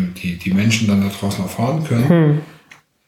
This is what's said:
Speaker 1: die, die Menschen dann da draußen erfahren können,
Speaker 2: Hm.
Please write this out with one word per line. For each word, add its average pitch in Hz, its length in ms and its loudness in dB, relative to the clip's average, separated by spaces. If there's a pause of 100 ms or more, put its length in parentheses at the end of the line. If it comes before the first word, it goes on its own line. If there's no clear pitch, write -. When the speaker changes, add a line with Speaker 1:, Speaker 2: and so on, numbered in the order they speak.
(220)
Speaker 1:
die, 87 140 -4
die 95 160 -6
Menschen 110 360 2
dann 101 140 4
da 98 60 0
draußen 101 360 -6
erfahren 143 400 -2
können, 120 240 0
Speaker 2:
Hm. 156 300 4 (680)